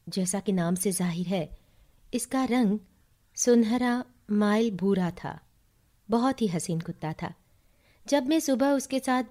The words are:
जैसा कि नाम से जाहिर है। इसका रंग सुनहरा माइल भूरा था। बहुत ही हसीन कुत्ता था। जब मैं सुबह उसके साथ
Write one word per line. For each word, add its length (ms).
जैसा 320
कि 120
नाम 220
से 180
जाहिर 340
है। 320
इसका 300
रंग 340
सुनहरा 680
माइल 400
भूरा 400
था। 300
बहुत 340
ही 40
हसीन 340
कुत्ता 320
था। 200
जब 200
मैं 140
सुबह 320
उसके 280
साथ 300